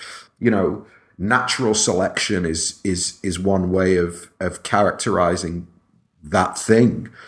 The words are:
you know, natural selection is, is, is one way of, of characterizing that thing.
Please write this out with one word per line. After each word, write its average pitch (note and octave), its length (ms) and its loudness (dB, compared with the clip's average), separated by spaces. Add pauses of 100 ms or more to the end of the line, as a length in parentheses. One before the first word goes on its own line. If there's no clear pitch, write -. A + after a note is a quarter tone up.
(380)
you A#2 140 2
know, F#2+ 340 0 (320)
natural A2 560 0
selection F#2+ 720 0
is, E2 380 -6
is, F2+ 400 -4
is F#2 120 -4
one F#2 360 0
way F#2 240 4
of, F2 420 -2
of F2+ 240 -6
characterizing F2 1040 0 (600)
that F#2 300 0
thing. A2+ 540 2 (180)